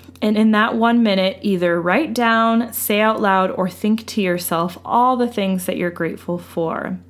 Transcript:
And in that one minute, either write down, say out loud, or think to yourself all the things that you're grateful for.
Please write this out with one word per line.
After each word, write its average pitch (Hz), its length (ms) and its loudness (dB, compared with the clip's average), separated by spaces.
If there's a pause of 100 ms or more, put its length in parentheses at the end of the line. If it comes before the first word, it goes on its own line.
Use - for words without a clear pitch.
(220)
And 214 160 0
in 220 140 4
that 214 240 2
one 233 280 2
minute, 190 380 0
either 175 380 0
write 208 340 0
down, 226 600 2
say - 260 -2
out 214 220 2
loud, 190 300 2
or 185 180 -2
think 214 380 -2
to - 140 -4
yourself 175 640 -2
all 247 320 2
the 240 120 0
things 190 400 -4
that - 100 -4
you're 175 120 -2
grateful 175 480 -6
for. 175 640 -6 (100)